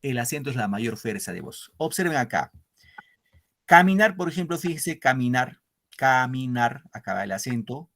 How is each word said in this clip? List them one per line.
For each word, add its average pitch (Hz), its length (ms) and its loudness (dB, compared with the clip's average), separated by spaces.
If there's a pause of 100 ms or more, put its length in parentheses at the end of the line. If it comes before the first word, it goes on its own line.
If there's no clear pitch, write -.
El 131 160 -2
acento 131 320 -4
es 127 60 -4
la 110 120 -2
mayor 110 280 -2
fuerza 104 360 -8
de 87 80 -10
voz. - 360 -16
Observen 160 400 -2
acá. 120 360 -2 (1120)
Caminar, 190 520 6
por 180 120 -2
ejemplo, 165 300 -4
fíjense, 160 400 -4
caminar, 127 640 0 (360)
caminar, 127 880 2 (100)
acá 98 220 -8
va 98 100 -2
el 98 80 -6
acento. 117 640 -6